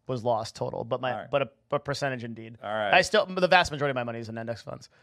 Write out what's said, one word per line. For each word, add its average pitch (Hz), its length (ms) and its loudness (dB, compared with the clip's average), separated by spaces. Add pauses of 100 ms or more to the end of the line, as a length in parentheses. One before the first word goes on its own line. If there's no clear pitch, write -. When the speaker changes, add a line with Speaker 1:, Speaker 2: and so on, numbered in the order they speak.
Speaker 1:
was 123 160 -2
lost 113 320 0
total, 123 280 -4
but 123 180 -2
my, 127 120 -2
Speaker 2:
All 110 60 -6
right. - 120 -12
Speaker 1:
but 139 120 4
a, 120 60 -8 (260)
a 143 40 4
percentage 131 440 -4
indeed. 113 400 -12
Speaker 2:
All 104 100 -6
right. 107 200 2
Speaker 1:
I 180 80 8
still, 208 260 4
the 185 200 0
vast 175 240 6
majority 143 200 -2
of 127 40 -2
my 123 80 -2
money 117 160 -6
is 113 100 -10
in 113 100 -8
index 113 240 -6
funds. - 260 -14 (140)